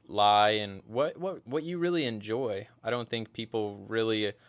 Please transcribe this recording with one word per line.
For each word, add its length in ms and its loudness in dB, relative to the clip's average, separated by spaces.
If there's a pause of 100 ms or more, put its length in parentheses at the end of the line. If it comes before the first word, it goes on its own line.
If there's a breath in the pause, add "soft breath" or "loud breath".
lie 440 6
and 360 -2
what, 300 -2
what, 300 -8
what 180 -4
you 140 -6
really 260 0
enjoy. 640 -4 (160)
I 60 -4
don't 180 -4
think 240 -6
people 560 -4
really 440 0 (160 soft breath)